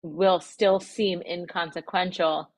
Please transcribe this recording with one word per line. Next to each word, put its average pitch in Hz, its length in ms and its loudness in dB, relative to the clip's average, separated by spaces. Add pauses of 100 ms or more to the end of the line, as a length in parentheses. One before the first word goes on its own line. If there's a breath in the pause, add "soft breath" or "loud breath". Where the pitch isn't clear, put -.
will 175 380 2
still 190 400 2
seem 190 420 -4
inconsequential 170 1300 -2